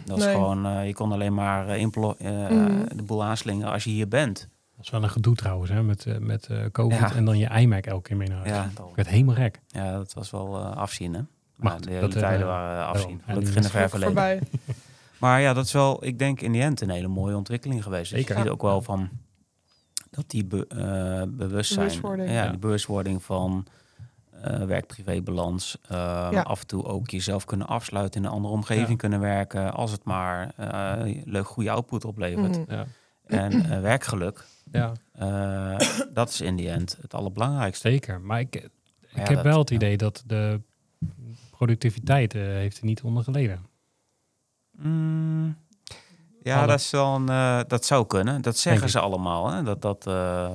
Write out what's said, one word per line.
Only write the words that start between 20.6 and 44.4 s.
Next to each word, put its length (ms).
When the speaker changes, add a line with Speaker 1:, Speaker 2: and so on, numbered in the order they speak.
Speaker 1:
eh, 640
bewustzijn, 580
Speaker 2:
Bewustwording. 420
Speaker 1:
ja, 60
Speaker 3:
Ja. 60
Speaker 1:
die 80
bewustwording 640
van, 440
eh, 200
werk-privébalans, 1160
ehm, 440
Speaker 2:
Ja. 100
Speaker 1:
af 180
en 60
toe 180
ook 260
jezelf 340
kunnen 220
afsluiten, 540
in 60
een 60
andere 220
omgeving 340
Speaker 3:
Ja. 80
Speaker 1:
kunnen 240
werken, 540
als 180
het 120
maar, 520
eh, 580
leuk 220
goede 240
output 340
oplevert. 600
Speaker 2:
Mhm. 80
Speaker 3:
Ja. 100
Speaker 1:
En, 440
eh, 100
werkgeluk, 640
Speaker 3:
Ja. 200
Speaker 1:
eh, 680
<coughs> 220
dat 100
is 120
in 160
die 140
end 300
het 140
allerbelangrijkste. 720
Speaker 3:
Zeker, 320
maar 200
ik, 160
ik 60
Speaker 1:
Maar 80
ja, 80
Speaker 3:
heb 120
Speaker 1:
dat, 100
Speaker 3:
wel 140
het 100
Speaker 1:
ja. 80
Speaker 3:
idee 200
dat 300
de 340
productiviteit, 840
eh, 80
heeft 360
er 60
niet 180
onder 220
geleden. 420